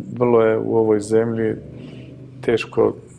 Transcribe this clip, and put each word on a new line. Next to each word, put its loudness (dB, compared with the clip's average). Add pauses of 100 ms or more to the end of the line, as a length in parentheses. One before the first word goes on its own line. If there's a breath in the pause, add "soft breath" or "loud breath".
(180)
vrlo 4
je 4
u -2
ovoj 4
zemlji 0 (880 loud breath)
teško 2 (260)